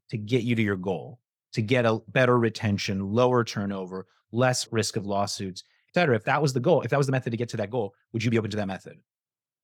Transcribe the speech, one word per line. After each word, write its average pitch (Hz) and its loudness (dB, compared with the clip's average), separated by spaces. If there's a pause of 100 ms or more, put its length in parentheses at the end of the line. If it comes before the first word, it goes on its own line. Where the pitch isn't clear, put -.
(120)
to 113 -4
get 107 0
you 120 0
to 113 2
your 101 2
goal, 90 -6 (340)
to 120 -2
get 117 2
a 110 2 (100)
better 123 4
retention, 101 0
lower 123 4
turnover, 98 -6 (260)
less 123 0
risk 113 -2
of 101 -4
lawsuits, 98 -4 (260)
et - -20
cetera, 165 4
if 104 -4
that 143 2
was 143 0
the 175 -2
goal, 160 4
if 113 -8
that 143 2
was 143 2
the 139 -2
method 127 -2
to 113 -2
get 117 -4
to - -8
that 104 -6
goal, 113 -4 (180)
would 110 -2
you 120 0
be 117 4
open 107 0
to 107 -4
that 104 -4
method? 92 -12 (680)